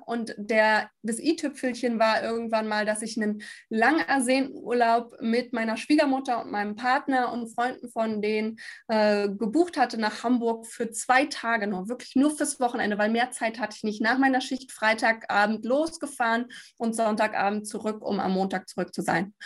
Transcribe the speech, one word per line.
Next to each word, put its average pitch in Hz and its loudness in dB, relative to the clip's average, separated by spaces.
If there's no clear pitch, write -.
Und 233 -4
der, 214 2
das 226 -4
i-Tüpfelchen 254 -2
war 220 4
irgendwann 220 -2
mal, 214 0
dass 214 -2
ich 220 -4
einen 208 -2
lang 233 4
ersehnten 262 2
Urlaub 233 2
mit 233 0
meiner 226 -2
Schwiegermutter 269 2
und - -14
meinem 208 -4
Partner 254 0
und 233 -6
Freunden 240 -4
von 220 -2
denen, 214 0
äh, 208 4
gebucht 226 0
hatte 240 2
nach 214 -2
Hamburg 226 0
für 226 -6
zwei 262 2
Tage 226 -2
nur, 190 -4
wirklich - -6
nur 285 6
fürs 294 -4
Wochenende, 214 0
weil 214 2
mehr 240 0
Zeit 226 -4
hatte 214 -6
ich - -8
nicht. 214 -2
Nach 233 2
meiner 262 4
Schicht 262 -8
Freitagabend 220 2
losgefahren 247 0
und 226 -2
Sonntagabend 214 0
zurück, 214 -6
um 196 -2
am 190 0
Montag 190 -2
zurück - -6
zu 185 -4
sein. 190 -2